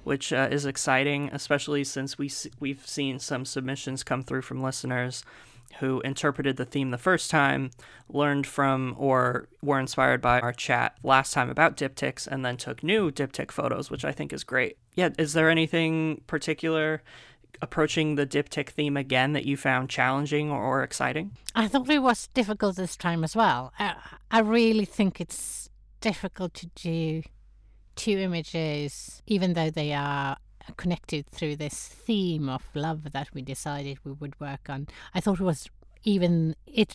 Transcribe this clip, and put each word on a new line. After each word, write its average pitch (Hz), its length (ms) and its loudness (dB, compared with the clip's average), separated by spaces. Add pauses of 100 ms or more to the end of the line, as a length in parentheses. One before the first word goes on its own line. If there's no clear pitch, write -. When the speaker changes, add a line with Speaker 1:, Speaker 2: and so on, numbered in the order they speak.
Speaker 1:
which, - 280 -2
uh, 135 200 2
is 143 140 0
exciting, 139 680 0
especially 143 500 0
since 135 340 -6
we 139 100 -4
s-, - 200 -8 (120)
we've 139 260 -6
seen 135 340 -4
some 131 240 -6
submissions 131 600 -6
come 131 200 -2
through 131 200 -4
from 131 180 -6
listeners 127 640 -4 (560)
who 131 220 0
interpreted 135 540 0
the 131 100 -4
theme 135 260 -2
the 123 60 -2
first 175 320 2
time, 135 400 2 (380)
learned 143 400 0
from 131 500 0
or 127 520 2 (120)
were 143 180 2
inspired 131 420 2
by 123 180 6
our 120 140 0
chat 120 500 0
last 135 300 4
time 127 160 2
about 139 260 4
diptychs, - 500 -4
and 135 200 -4
then 123 100 -2
took 120 280 -10
new 185 280 2
diptych - 400 -4
photos, 123 400 -4
which 120 140 -8
I 143 80 -4
think 147 180 -8
is - 140 -8
great. 131 320 -2 (180)
Yeah, 175 140 2 (100)
is 151 140 0
there 160 160 6
anything 160 760 2
particular 156 800 -2 (580)
approaching 156 540 0
the 143 100 2
diptych 143 440 -2
theme 147 280 0
again 135 360 2
that 151 120 0
you 139 120 0
found 131 320 0
challenging 147 600 2
or, 135 140 -2
or 131 200 2
exciting? 135 480 -2 (220)
Speaker 2:
I 220 140 2
thought 254 220 0
it 294 120 6
was 247 320 2
difficult 208 440 2
this 185 180 -4
time 170 300 0
as 156 100 -2
well. 131 420 4
I, 202 180 -2 (360)
I 226 80 6
really 220 460 6
think - 340 2
it's - 500 -8 (300)
difficult 190 560 -4
to - 200 -14
do 160 480 -4 (720)
two 202 200 0
images, 160 1080 -4
even 185 260 2
though 160 160 2
they 151 240 -2
are 143 440 -2 (400)
connected 165 500 -4
through 151 300 -4
this 151 200 -6 (100)
theme 175 640 0
of 131 140 -6 (100)
love 156 380 -4
that 139 220 -6
we 139 80 -10
decided 139 640 -8
we 147 100 -10
would 143 260 -12
work 139 300 -10
on, 139 180 -6 (280)
I 185 60 0
thought 190 180 2
it 190 40 -2
was 170 260 0 (340)
even, 175 520 4 (100)
it - 300 2